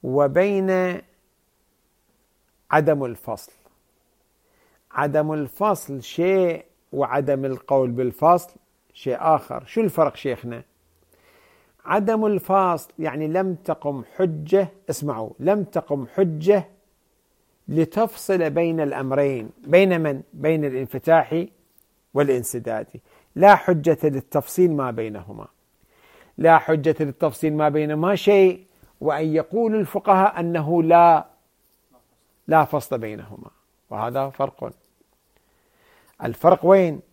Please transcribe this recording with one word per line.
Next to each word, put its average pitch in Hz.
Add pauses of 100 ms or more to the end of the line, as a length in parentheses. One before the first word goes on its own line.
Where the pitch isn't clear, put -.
وبين 185 (1700)
عدم 147
الفصل. 117 (1400)
عدم 151
الفصل 151
شيء، 180 (280)
وعدم 135
القول 131
بالفصل 127 (420)
شيء -
آخر. 151
شو -
الفرق 165
شيخنا؟ 120 (1200)
عدم 214
الفصل 190
يعني 156
لم 185
تقم 143 (120)
حجة، 170 (220)
اسمعوا، 120
لم 190
تقم 143
حجة 180 (1000)
لتفصل 165
بين 165
الأمرين. 135 (160)
بين 175
من؟ 143 (100)
بين 156
الانفتاح 143 (680)
والانسداد. 120 (500)
لا 196
حجة 165
للتفصيل 151
ما 135
بينهما. 107 (920)
لا 160
حجة 156
للتفصيل 151
ما 151
بينهما 151
شيء، 190 (360)
وأن 151
يقول 214
الفقهاء 196
أنه 170
لا، 170 (1200)
لا 156
فصل 127
بينهما، 104 (400)
وهذا 123
فرق. 131 (1500)
الفرق 165
وين؟ 180 (120)